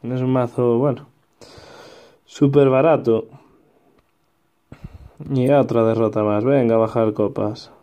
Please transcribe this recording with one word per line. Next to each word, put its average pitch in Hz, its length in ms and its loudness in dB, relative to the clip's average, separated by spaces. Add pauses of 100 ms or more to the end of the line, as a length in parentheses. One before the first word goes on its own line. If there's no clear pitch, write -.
Es 127 180 -6
un 127 100 -2
mazo, 123 460 0
bueno, 127 280 -2 (1160)
súper 139 460 2
barato. 131 560 2 (2000)
Y 135 220 0
otra 120 320 2
derrota 110 400 0
más. 104 220 -2
Venga, 127 300 2
a - 20 2
bajar 113 340 0
copas. 107 720 -6